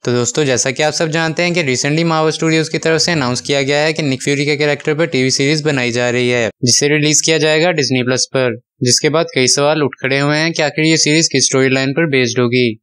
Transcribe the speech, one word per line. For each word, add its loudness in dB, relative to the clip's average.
तो -2
दोस्तों, 0
जैसा 0
कि -2
आप 0
सब -2
जानते -2
हैं 0
कि 0
recently 0
Marvel 0
Studios 0
की -4
तरफ 0
से 0
अनाउंस -2
किया -2
गया 0
है 0
कि -4
निक -2
फ्यूरी -2
के 0
कैरेक्टर 0
पर 0
टीवी 0
सीरीज 0
बनाई 0
जा 0
रही 0
है, 0
जिसे 2
रिलीज 2
किया 2
जाएगा 2
डिज्नी 0
प्लस 0
पर, 0
जिसके 2
बाद 0
कई 2
सवाल 0
उठ -2
खड़े 0
हुए 0
हैं 0
कि -4
आखिर 0
ये 4
सीरीज 2
किस 0
स्टोरी 2
लाइन 0
पर 0
बेस्ड 0
होगी 2